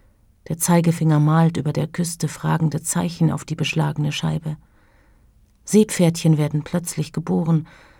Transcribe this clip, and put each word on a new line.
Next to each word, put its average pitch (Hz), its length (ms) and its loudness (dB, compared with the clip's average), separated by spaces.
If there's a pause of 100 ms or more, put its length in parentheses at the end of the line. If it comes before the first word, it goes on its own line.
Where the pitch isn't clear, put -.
(480)
Der 160 100 -6
Zeigefinger 165 640 2
malt 160 380 4
über 147 160 -4
der 156 140 -4
Küste 170 400 -4
fragende 156 540 -2
Zeichen 170 500 0
auf 147 140 -6
die 156 100 -6
beschlagene 151 560 -2
Scheibe. 156 460 -4 (1040)
Seepferdchen 165 760 2
werden 147 260 -2
plötzlich - 500 -6
geboren, 160 540 0 (320)